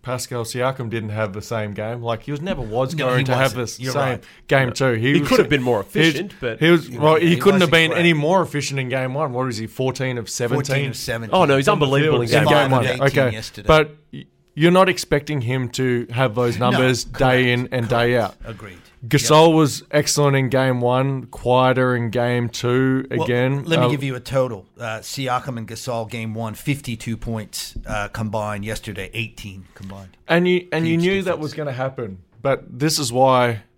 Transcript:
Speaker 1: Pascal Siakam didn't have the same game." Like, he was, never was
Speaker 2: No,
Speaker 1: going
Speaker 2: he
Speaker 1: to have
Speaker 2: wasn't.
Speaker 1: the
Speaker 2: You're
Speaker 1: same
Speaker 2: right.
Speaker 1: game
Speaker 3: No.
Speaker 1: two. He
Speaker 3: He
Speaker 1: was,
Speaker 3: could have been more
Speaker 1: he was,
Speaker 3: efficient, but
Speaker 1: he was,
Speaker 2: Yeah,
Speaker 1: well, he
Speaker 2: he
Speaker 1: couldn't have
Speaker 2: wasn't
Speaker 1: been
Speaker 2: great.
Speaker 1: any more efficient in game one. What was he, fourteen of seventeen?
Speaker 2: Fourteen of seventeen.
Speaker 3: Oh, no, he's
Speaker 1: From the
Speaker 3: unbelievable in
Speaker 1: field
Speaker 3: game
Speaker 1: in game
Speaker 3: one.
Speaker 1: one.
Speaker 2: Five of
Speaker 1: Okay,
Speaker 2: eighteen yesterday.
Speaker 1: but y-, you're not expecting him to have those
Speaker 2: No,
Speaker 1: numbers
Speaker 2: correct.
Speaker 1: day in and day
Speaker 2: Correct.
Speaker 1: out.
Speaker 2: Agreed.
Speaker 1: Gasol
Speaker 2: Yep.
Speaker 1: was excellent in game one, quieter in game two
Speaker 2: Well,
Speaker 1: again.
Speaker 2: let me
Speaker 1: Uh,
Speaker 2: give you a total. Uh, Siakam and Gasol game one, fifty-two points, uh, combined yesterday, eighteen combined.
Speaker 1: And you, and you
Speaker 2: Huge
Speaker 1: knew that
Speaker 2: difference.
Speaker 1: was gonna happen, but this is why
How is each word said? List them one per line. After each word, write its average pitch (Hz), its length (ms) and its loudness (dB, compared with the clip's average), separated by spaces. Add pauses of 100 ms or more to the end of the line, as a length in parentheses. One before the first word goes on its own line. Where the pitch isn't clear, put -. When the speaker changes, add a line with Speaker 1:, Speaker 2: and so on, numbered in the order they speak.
Speaker 1:
Pascal 123 420 -8
Siakam 127 460 -4
didn't 110 200 -6
have 107 220 -4
the 104 100 -10
same 107 300 -6
game." 110 300 -8
Like, 117 220 -4
he 135 60 -10
was, 143 120 -6
never 180 180 -6
was 127 340 -4
Speaker 2:
No, 143 120 -2
Speaker 1:
going 127 140 2
Speaker 2:
he 135 40 0
Speaker 1:
to 131 100 0
have 127 220 0
Speaker 2:
wasn't. 117 220 -6
Speaker 1:
the 120 60 -12
Speaker 2:
You're 131 100 -6
Speaker 1:
same 143 80 0
Speaker 2:
right. 127 220 -4 (240)
Speaker 1:
game 135 200 4
Speaker 3:
No. 117 60 -6
Speaker 1:
two. 131 200 0
He 120 200 2
Speaker 3:
He 147 60 4
Speaker 1:
was, 143 80 -2
Speaker 3:
could 254 100 4
have 113 100 4
been 139 140 2
more 120 200 2
Speaker 1:
he - 160 -6
was, 160 100 6
Speaker 3:
efficient, 165 320 -4
but 117 200 -4
Speaker 1:
he 156 100 4
was, 175 200 4
Speaker 2:
Yeah, 120 100 -8
Speaker 1:
well, 156 160 4
he 165 140 4
Speaker 2:
he 170 60 4
Speaker 1:
couldn't 196 260 4
have 160 80 2
Speaker 2:
wasn't - 20 4
Speaker 1:
been 165 200 4
Speaker 2:
great. 170 80 0
Speaker 1:
any 170 120 4
more 160 300 2
efficient 139 380 -4
in 127 100 -4
game 131 240 -4
one. 147 180 -4
What 127 140 -2
was 120 100 -6
he, 110 100 -6
fourteen 127 520 -4
of 110 100 -10
seventeen? 127 360 -2
Speaker 2:
Fourteen 139 260 -2
of 113 60 -10
seventeen. 117 380 -6
Speaker 3:
Oh, 180 120 4
no, 139 100 4
he's 135 80 2
Speaker 1:
From 208 160 2
the 147 60 4
Speaker 3:
unbelievable 139 340 2
in 117 80 -2
Speaker 1:
field 117 160 4
Speaker 3:
game - 40 4
Speaker 1:
in - 60 -
game 143 160 4
Speaker 3:
one. - 0 -
Speaker 1:
one. 127 140 4
Speaker 2:
Five 127 160 0
of 139 120 2
Speaker 1:
Okay, 147 100 2
Speaker 2:
eighteen 123 100 2
yesterday. 110 340 -10
Speaker 1:
but 156 300 4 (160)
y-, - 120 -14 (300)
you're 156 160 4
not 190 200 6
expecting 151 500 -2
him 123 300 -2
to 123 400 0
have 120 240 0
those 120 240 0
Speaker 2:
No, 123 120 2
Speaker 1:
numbers 127 340 2
Speaker 2:
correct. - 140 -12
Speaker 1:
day 127 340 4
in 123 200 -2
and 120 160 -2
day 120 240 2
Speaker 2:
Correct. 113 220 0 (100)
Speaker 1:
out. 117 60 -12
Speaker 2:
Agreed. 98 280 -16 (280)
Speaker 1:
Gasol 151 420 6
Speaker 2:
Yep. 160 80 6
Speaker 1:
was 151 340 2
excellent 147 440 2
in 131 140 2
game 131 320 2
one, 127 460 0
quieter 127 680 2
in 117 140 -2
game 120 400 0
two 131 640 0
Speaker 2:
Well, - 140 -2
Speaker 1:
again. 123 420 0
Speaker 2:
let 165 140 0
me 127 40 4
Speaker 1:
Uh, 123 60 2
Speaker 2:
give 135 120 -2
you 135 120 -4
a 123 60 -10
total. 123 440 -2 (160)
Uh, 110 200 -8
Siakam 123 580 -6
and 110 100 -12
Gasol 113 420 -8
game 113 220 -8
one, 110 220 -8
fifty-two 120 640 -6
points, - 560 -10 (120)
uh, 104 220 -6
combined 104 560 -6
yesterday, 101 480 -10
eighteen 104 640 -12
combined. 95 420 -18 (100)
Speaker 1:
And 175 220 2
you, 180 240 0
and 165 160 -2
you 165 60 2
Speaker 2:
Huge 170 80 2
Speaker 1:
knew 185 140 2
that 190 160 -2
Speaker 2:
difference. 151 100 -4
Speaker 1:
was 151 100 -8
gonna 147 200 -8
happen, 123 440 -6 (240)
but 135 220 -2 (160)
this 151 200 0
is 127 140 -4
why 127 480 2 (180)